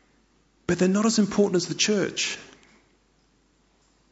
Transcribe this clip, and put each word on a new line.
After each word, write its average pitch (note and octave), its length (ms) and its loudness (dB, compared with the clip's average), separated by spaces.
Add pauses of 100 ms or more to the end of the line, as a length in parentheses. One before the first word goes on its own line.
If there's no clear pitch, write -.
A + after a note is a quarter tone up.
(680)
but E3+ 100 -2
they're F3+ 100 2
not G#3 200 2
as A3+ 100 2
important G3+ 380 2
as F3 120 0
the - 80 -10
church. - 640 -2 (1700)